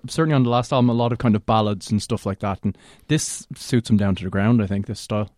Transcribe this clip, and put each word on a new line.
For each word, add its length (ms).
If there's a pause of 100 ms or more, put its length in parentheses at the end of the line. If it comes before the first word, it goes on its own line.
certainly 280
on 80
the 60
last 220
album, 180
a 40
lot 180
of 60
kind 180
of 100
ballads 460
and 100
stuff 240
like 140
that, 240
and 140 (320)
this 360 (100)
suits 340
him 80
down 180
to 80
the 60
ground, 340
I 40
think, 200
this 140
style. 360